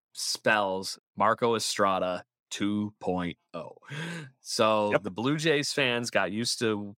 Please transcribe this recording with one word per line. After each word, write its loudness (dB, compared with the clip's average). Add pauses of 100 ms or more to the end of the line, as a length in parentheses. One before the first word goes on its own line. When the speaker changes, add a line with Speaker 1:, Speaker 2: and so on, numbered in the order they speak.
(140)
Speaker 1:
spells 0 (180)
Marco 4
Estrada 2 (280)
two -2
point -2 (160)
oh. -12 (640)
So 2
Speaker 2:
Yep. 2
Speaker 1:
the -6
Blue -2
Jays 0
fans 0
got 2
used -2
to, -2